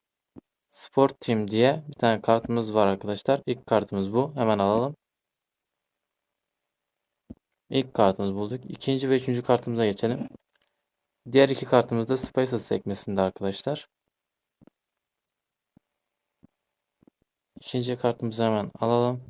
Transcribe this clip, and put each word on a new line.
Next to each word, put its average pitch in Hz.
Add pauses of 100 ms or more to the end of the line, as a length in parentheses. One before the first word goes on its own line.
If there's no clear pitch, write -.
(720)
Sport -
Team 107
diye 127
bir 143
tane 110
kartımız 117
var 107
arkadaşlar. 104
İlk 127
kartımız 104
bu. 139
Hemen 110
alalım. 113 (2750)
İlk 131
kartımızı 101
bulduk. 107
İkinci 135
ve 135
üçüncü 127
kartımıza 120
geçelim. 113 (1040)
Diğer 135
iki 131
kartımız 117
da 131
Spaces 127
sekmesinde 101
arkadaşlar. 98 (3750)
İkinci 123
kartımızı 117
hemen 107 (100)
alalım. 120